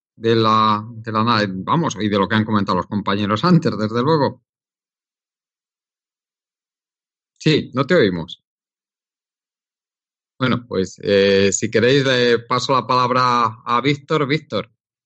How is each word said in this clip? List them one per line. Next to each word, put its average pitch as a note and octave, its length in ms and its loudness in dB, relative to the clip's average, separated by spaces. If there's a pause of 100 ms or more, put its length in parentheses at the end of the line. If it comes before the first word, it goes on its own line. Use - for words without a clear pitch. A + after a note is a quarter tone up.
(140)
De A2+ 220 0
la, A2 520 2
de A2+ 240 -12
la A2 120 0
na-, A2+ 240 2
vamos, A2+ 520 -4
y G#2 80 -2
de G2+ 100 0
lo F#2+ 100 0
que A2 80 0
han G#2+ 80 2
comentado G#2 320 0
los E2+ 100 -4
compañeros G2+ 580 -2
antes, C3+ 320 2
desde A2 260 -4
luego. C#3 400 -2 (3000)
Sí, - 360 0
no C3+ 120 -2
te F#3 100 2
oímos. F2+ 460 0 (2000)
Bueno, B2 280 -4
pues, F#2+ 360 -6
eh, G2 500 4
si - 180 -4
queréis, C3 360 2
le B2 320 2
paso B2+ 340 -4
la B2 140 0
palabra B2 800 0
a A#2+ 160 -2
Víctor. C#3+ 460 -2
Víctor, C3 440 -6 (340)